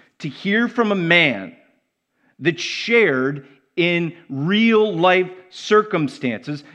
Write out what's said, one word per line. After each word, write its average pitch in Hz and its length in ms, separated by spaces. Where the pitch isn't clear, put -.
to 156 100
hear 214 380
from 233 240
a 202 40
man 165 600
that 147 220
shared 143 880
in 170 400
real 208 680
life 185 360
circumstances. 147 1120